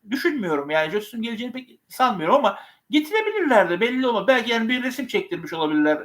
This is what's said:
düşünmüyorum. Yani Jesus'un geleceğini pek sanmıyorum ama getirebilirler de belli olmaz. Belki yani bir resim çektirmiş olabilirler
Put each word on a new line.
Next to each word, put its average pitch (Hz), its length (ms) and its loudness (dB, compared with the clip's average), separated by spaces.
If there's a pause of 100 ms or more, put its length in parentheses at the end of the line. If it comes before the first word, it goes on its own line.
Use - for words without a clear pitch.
(100)
düşünmüyorum. 185 600 -2
Yani 156 200 2
Jesus'un 208 320 -6
geleceğini 233 300 -6
pek - 360 -16
sanmıyorum 202 460 2
ama 233 240 2 (320)
getirebilirler 311 800 2
de 175 100 0
belli 254 260 0
olmaz. 214 220 0
Belki 240 240 2
yani 226 160 0
bir 254 140 -2
resim 254 240 -6
çektirmiş 170 460 -4
olabilirler 151 520 2